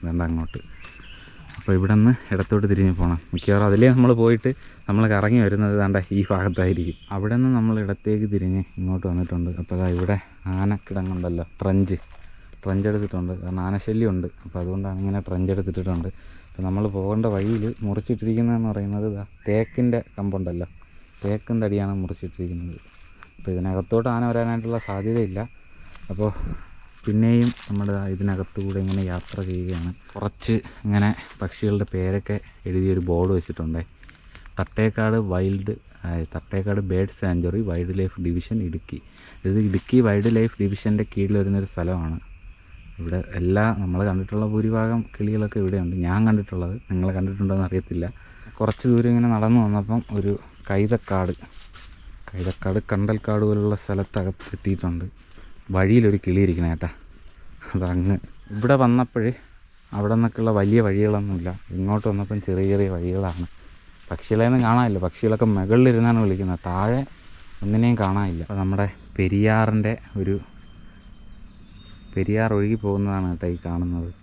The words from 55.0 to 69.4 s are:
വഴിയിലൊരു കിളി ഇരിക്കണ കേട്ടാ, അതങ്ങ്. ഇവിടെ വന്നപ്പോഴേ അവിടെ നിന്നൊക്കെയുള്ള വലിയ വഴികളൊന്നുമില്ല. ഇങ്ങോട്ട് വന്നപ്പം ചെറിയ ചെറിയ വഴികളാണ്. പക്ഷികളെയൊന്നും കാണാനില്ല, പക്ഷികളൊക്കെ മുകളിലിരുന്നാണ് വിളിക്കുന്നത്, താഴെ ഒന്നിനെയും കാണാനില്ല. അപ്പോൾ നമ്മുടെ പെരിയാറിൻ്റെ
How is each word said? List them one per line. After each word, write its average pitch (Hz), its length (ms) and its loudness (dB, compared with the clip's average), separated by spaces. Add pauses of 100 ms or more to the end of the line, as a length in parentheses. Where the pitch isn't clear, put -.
വഴിയിലൊരു 101 500 6
കിളി 92 200 2
ഇരിക്കണ 87 260 2
കേട്ടാ, 82 180 -4 (840)
അതങ്ങ്. 90 420 0 (400)
ഇവിടെ 123 260 2
വന്നപ്പോഴേ 123 480 2 (640)
അവിടെ 104 200 0
നിന്നൊക്കെയുള്ള 113 420 2
വലിയ 104 280 4
വഴികളൊന്നുമില്ല. 101 640 0 (260)
ഇങ്ങോട്ട് 98 340 0
വന്നപ്പം 101 340 -2
ചെറിയ 95 280 0
ചെറിയ 98 220 2
വഴികളാണ്. 90 520 -4 (640)
പക്ഷികളെയൊന്നും 117 560 2
കാണാനില്ല, 113 400 4
പക്ഷികളൊക്കെ 110 480 2
മുകളിലിരുന്നാണ് 117 720 6
വിളിക്കുന്നത്, 95 440 0
താഴെ 104 320 0 (640)
ഒന്നിനെയും 110 380 4
കാണാനില്ല. 95 440 0
അപ്പോൾ 101 160 -6
നമ്മുടെ 98 240 0 (300)
പെരിയാറിൻ്റെ 107 800 2 (260)